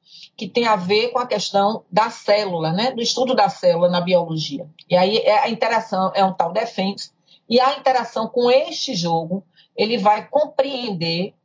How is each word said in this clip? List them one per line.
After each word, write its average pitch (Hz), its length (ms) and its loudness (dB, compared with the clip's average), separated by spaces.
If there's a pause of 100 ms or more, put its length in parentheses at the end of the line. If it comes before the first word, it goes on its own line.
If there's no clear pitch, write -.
(360)
que 202 120 -10
tem 240 180 0
a 226 80 4
ver 208 340 0
com 240 100 -4
a 247 80 -2
questão 202 640 -2
da 214 200 2
célula, 185 640 -2
né, 220 180 -2
do 233 120 -6
estudo 247 320 -2
da 202 140 4
célula 175 400 2
na 180 120 0
biologia. 165 680 -2 (220)
E 180 80 2
aí 196 220 4
é 208 220 4
a 220 100 0
interação, 214 640 -2
é 196 100 4
um 190 80 0
tal 175 200 -2
defense, 196 580 -4 (380)
e 240 120 4
a 269 160 2
interação 262 500 -2
com 240 240 0
este 294 440 0
jogo, 170 500 -4 (320)
ele 220 220 0
vai 208 280 2
compreender 226 1080 -2 (100)